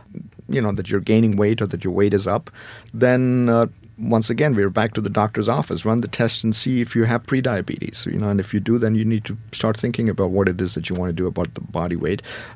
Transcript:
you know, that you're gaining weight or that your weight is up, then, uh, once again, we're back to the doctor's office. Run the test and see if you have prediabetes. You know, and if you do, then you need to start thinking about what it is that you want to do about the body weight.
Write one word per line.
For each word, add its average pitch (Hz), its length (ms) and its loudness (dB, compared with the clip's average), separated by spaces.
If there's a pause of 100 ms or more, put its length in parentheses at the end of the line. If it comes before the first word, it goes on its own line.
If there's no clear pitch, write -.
(480)
you 135 120 0
know, 104 120 0
that 98 180 -4
you're 101 80 2
gaining 110 380 4
weight 107 260 2
or 104 60 0
that - 160 -6
your 92 80 -2
weight 101 200 2
is 98 140 2
up, 101 240 -2 (420)
then, 123 560 4
uh, 117 180 6 (300)
once 113 320 0
again, 127 280 2
we're 101 120 2
back 110 260 0
to 120 60 -4
the 101 80 -2
doctor's 107 400 0
office. 120 360 -2
Run 113 160 2
the 113 80 -4
test - 340 -2
and 110 140 2
see 127 240 0
if 117 160 -2
you 113 80 4
have 117 200 0
prediabetes. - 840 -4
You - 120 -4
know, 104 100 -2
and 101 120 2
if - 120 -6
you 104 60 0
do, 110 180 2
then 110 200 2
you 110 80 2
need 110 220 0
to 107 120 -8 (140)
start 110 240 0
thinking 117 320 -2
about 92 240 0
what 95 160 2
it 90 120 0
is 90 140 -2
that 85 160 -6
you 90 60 -2
want 90 140 -2
to - 20 -2
do 90 160 -2
about 87 260 -4
the - 60 -12
body 87 340 -4
weight. 85 260 -2 (360)